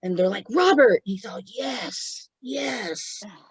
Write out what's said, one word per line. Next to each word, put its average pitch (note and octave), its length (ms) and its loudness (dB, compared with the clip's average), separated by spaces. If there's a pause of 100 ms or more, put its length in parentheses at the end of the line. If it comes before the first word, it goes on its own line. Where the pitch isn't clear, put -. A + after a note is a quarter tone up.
And F3+ 140 -2
they're F#3 120 4
like, G3 220 -4
Robert. C#4 540 6
He's F#3+ 200 -6
all, F#3 200 -10
Yes, B3 840 -8 (120)
yes. B3+ 800 -6 (300)